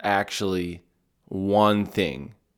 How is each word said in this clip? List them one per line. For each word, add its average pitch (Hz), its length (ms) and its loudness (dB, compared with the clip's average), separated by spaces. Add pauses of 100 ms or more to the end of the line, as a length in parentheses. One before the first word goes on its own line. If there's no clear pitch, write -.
actually 95 840 -2 (420)
one 104 600 2
thing 69 480 -4 (240)